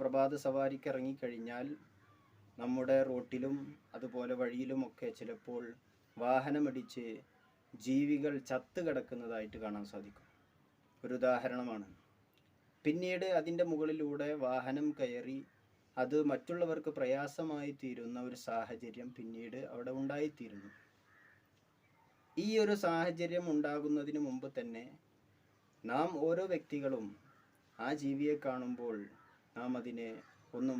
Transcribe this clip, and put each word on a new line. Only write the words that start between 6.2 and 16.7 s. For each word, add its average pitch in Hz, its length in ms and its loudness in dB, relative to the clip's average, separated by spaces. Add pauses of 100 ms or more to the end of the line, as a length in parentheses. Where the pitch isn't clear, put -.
ജീവികൾ 143 480 4 (160)
ചത്ത് 127 360 -2
കിടക്കുന്നതായിട്ട് 113 760 -4
കാണാൻ 104 300 -4
സാധിക്കും. 101 340 -12 (760)
ഒരു 123 180 -2
ഉദാഹരണമാണ്. 123 680 2 (960)
പിന്നീട് 175 400 2 (140)
അതിൻ്റെ 170 320 2
മുകളിലൂടെ 151 560 0 (180)
വാഹനം 131 420 2 (100)
കയറി 123 400 -4 (600)
അത് 127 180 2 (160)
മറ്റുള്ളവർക്ക് 160 640 0